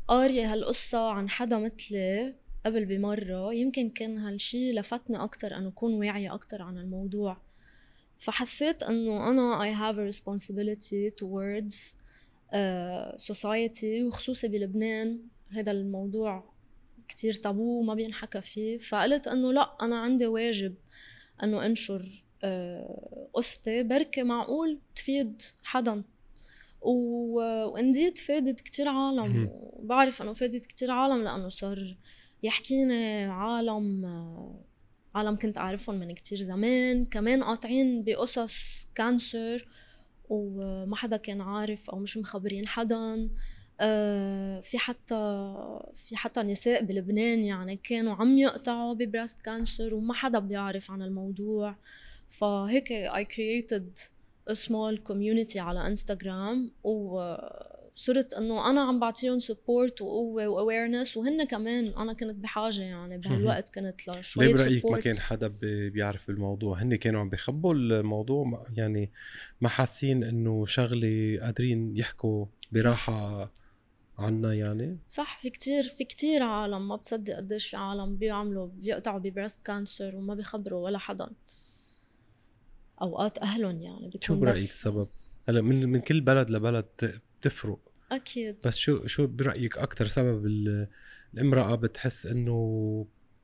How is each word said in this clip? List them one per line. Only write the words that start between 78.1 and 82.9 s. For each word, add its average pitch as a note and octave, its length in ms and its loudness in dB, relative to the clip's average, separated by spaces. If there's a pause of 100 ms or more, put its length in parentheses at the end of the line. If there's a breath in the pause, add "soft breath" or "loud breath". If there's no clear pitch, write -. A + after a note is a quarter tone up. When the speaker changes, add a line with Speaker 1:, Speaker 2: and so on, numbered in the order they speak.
Speaker 1:
بيعملوا، G3+ 500 -2
بيقطعوا G3 520 -4
ببريست G3 480 -6
كانسر G3+ 500 -6
وما G3 180 -4
بيخبروا G3 500 -4
ولا G3 140 0
حدا. - 320 -8 (1700 soft breath)